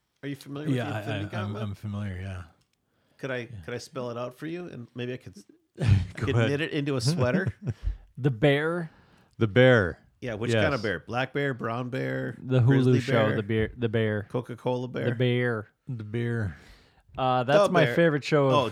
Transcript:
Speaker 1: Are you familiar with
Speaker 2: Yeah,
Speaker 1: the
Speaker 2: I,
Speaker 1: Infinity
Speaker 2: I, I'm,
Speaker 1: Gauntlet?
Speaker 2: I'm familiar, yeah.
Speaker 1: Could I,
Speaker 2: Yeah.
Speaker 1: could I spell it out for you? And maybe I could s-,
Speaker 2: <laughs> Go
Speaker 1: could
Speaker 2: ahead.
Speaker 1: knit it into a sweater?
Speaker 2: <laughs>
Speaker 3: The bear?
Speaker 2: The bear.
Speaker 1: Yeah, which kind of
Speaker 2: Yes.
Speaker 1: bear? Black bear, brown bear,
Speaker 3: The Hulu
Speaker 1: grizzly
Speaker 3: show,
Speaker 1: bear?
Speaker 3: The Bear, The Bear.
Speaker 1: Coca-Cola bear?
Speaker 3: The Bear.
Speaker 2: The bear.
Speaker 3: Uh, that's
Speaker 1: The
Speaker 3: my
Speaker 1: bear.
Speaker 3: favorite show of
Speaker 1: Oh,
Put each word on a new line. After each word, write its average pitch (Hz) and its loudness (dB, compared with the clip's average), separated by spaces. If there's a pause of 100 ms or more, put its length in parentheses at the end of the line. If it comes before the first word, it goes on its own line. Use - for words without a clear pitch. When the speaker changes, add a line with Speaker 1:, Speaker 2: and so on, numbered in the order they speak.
(240)
Speaker 1:
Are 139 -8
you 143 -8
familiar 139 -10
with 131 2
Speaker 2:
Yeah, 113 -4
Speaker 1:
the 110 -6
Speaker 2:
I, 110 -4
Speaker 1:
Infinity 101 -6
Speaker 2:
I, 104 -4
I'm, 101 -4
Speaker 1:
Gauntlet? 104 -8
Speaker 2:
I'm 101 -8
familiar, 101 -8
yeah. 92 -10 (760)
Speaker 1:
Could 131 -10
I, 127 -6
Speaker 2:
Yeah. 120 -8 (200)
Speaker 1:
could 123 -10
I 120 -6
spell 123 -10
it 113 -8
out 123 -8
for 151 -14
you? 175 -10
And 120 -14
maybe 123 -6
I 131 -8
could - -16
s-, 202 -20 (360)
Speaker 2:
<laughs> 101 4
Go - -6
Speaker 1:
could 131 2
Speaker 2:
ahead. 113 4
Speaker 1:
knit 143 0
it 160 -4
into 143 -2
a 127 -2
sweater? 143 2 (140)
Speaker 2:
<laughs> 165 -6 (460)
Speaker 3:
The 135 0
bear? 147 2 (480)
Speaker 2:
The 113 2
bear. 113 6 (220)
Speaker 1:
Yeah, 123 -8
which 113 -2
kind 113 4
of 147 2
Speaker 2:
Yes. 117 -2
Speaker 1:
bear? 98 -2
Black 123 -6
bear, 143 -2
brown 120 -6
bear, 131 -6
Speaker 3:
The 127 2
Hulu 113 6
Speaker 1:
grizzly 127 6
Speaker 3:
show, 113 2
Speaker 1:
bear? 107 0
Speaker 3:
The 110 -2
Bear, 110 -2
The 117 0
Bear. 107 -2
Speaker 1:
Coca-Cola 123 -4
bear? 131 -6
Speaker 3:
The 117 -2
Bear. 123 0 (200)
Speaker 2:
The 117 -8
bear. 113 -4 (580)
Speaker 3:
Uh, 127 0
that's 151 6
Speaker 1:
The 180 0
Speaker 3:
my 170 4
Speaker 1:
bear. - 0
Speaker 3:
favorite 160 2
show 143 2
of 131 4
Speaker 1:
Oh, 123 2